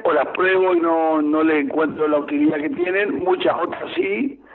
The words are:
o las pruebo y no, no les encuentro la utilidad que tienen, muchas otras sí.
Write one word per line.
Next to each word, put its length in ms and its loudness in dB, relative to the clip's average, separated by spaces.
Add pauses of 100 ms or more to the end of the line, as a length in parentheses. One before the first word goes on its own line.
o 80 2
las 160 2
pruebo 460 2
y 60 2
no, 420 2
no 200 2
les 220 2
encuentro 420 -2
la 120 2
utilidad 400 0
que 100 -4
tienen, 520 -2
muchas 360 0
otras 380 -6
sí. 440 -2 (160)